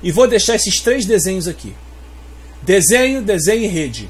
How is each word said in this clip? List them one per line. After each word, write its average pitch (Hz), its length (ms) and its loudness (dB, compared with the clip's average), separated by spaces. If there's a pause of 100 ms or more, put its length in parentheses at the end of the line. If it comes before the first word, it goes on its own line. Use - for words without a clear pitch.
E 175 120 -4
vou 233 160 4
deixar 226 260 2
esses 214 240 -2
três 247 260 0
desenhos 185 440 0
aqui. - 260 -12 (880)
Desenho, 240 580 2
desenho 202 440 0
e - 20 0
rede. 127 440 -4